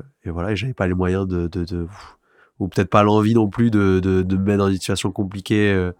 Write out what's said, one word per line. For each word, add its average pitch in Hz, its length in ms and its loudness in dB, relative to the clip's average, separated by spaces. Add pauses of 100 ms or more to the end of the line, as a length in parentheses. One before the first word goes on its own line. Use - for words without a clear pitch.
(240)
et 92 60 -10
voilà, 87 220 -6
et 107 40 -2
j'avais 120 180 -6
pas 98 140 -2
les 92 60 0
moyens 92 340 0
de, 87 200 -4
de, 87 180 -6
de, 87 220 -8 (720)
ou 101 100 -4
peut-être 95 200 -2
pas 104 140 6
l'envie 107 300 4
non 110 160 4
plus 117 200 0
de, 98 320 2
de, 92 200 2
de 92 160 0
me 95 60 0
mettre 101 160 2
dans 101 100 2
une 98 60 0
situation 95 360 -4
compliquée, 101 640 -2
euh, 90 260 0